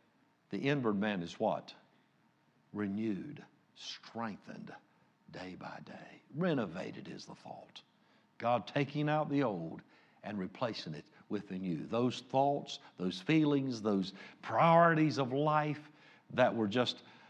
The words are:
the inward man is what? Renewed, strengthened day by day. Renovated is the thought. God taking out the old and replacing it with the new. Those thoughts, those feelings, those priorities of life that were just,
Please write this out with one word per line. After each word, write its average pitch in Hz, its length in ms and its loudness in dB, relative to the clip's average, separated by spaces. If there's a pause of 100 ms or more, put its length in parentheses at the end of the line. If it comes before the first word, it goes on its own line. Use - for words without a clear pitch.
(500)
the 101 100 -4
inward 131 380 2
man 101 260 0
is 85 160 -10
what? - 340 -2 (1000)
Renewed, 104 720 -4 (320)
strengthened - 960 -10 (600)
day 92 280 -12
by - 240 -12
day. - 380 -18 (160)
Renovated 110 760 -2
is 95 120 -14
the - 100 -16
thought. - 460 -18 (560)
God 117 280 0
taking 147 440 -2
out 151 200 2
the 143 140 2
old 87 380 -4 (420)
and 104 140 -6
replacing 92 560 -4
it 76 120 -12 (240)
with 101 180 -4
the 92 100 -8
new. 85 320 -4
Those 117 400 0
thoughts, 139 500 -2 (180)
those 92 240 -4
feelings, 143 600 2
those 98 320 2 (280)
priorities 156 760 6
of 131 140 0
life 151 580 0 (440)
that 117 200 6
were 110 140 2
just, 117 360 0 (260)